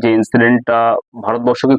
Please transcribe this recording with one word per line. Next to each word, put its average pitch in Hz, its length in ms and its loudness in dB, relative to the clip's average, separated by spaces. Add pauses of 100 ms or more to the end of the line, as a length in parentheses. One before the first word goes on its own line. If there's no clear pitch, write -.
যে 117 100 2
ইনসিডেন্টটা 117 840 0 (260)
ভারতবর্ষকে 120 560 0